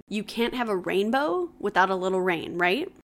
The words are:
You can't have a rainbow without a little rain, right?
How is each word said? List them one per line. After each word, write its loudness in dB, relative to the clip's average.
You -4
can't -2
have -2
a 0
rainbow 0
without 4
a 0
little 0
rain, -2
right? 0